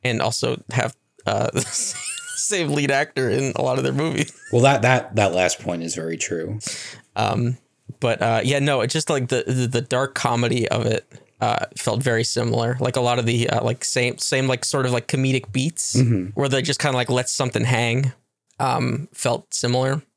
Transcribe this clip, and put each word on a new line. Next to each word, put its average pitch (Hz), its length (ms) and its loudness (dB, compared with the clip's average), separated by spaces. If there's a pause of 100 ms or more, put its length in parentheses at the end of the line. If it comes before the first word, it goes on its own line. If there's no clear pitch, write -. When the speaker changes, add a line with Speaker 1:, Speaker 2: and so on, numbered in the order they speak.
Speaker 1:
and 123 180 0
also 120 400 -2 (100)
have, 120 240 0 (300)
uh, 107 220 0
<laughs> - 60 -4
the - 120 -2
same - 1080 -4
lead 143 180 0
actor 135 380 0
in 131 260 0
a - 60 -2
lot 131 160 0
of 131 60 0
their 131 100 0
movies. 147 380 -2 (220)
Speaker 2:
Well, 120 80 6
that, 135 220 6
that, 123 320 2
that 101 180 4
last 90 260 2
point 87 240 -4
is 82 120 -6
very 82 220 -6
true. 85 420 -4 (560)
Speaker 1:
Um, 120 420 0 (420)
but, 117 220 0
uh, 113 220 2
yeah, 139 160 2
no, 139 220 2
it 113 60 0
just, 151 220 -4
like, 135 200 0
the, 127 180 0
the, 127 200 0
the 131 140 0
dark 131 320 -2
comedy 120 560 0
of 117 160 0
it, 110 200 0 (340)
uh, 113 260 0 (100)
felt 117 280 -2
very 117 200 2
similar. 117 560 0
Like, 123 160 0
a 131 60 2
lot 120 160 2
of 120 80 0
the, 117 240 2
uh, 117 140 2
like, 117 200 -2
same, 123 360 0
same, 131 280 0
like, 127 180 0
sort 139 200 0
of, 127 60 2
like, 120 160 -2
comedic 131 440 0
beats - 440 -2
Speaker 2:
Mm-hmm. 117 300 4 (140)
Speaker 1:
where 139 100 2
they 131 120 2
just 143 180 -2
kinda, 139 160 2
like, 123 140 0
let 127 200 2
something 120 340 0
hang, 123 480 2 (480)
um, 131 540 -2
felt - 400 -2
similar. 131 500 0 (140)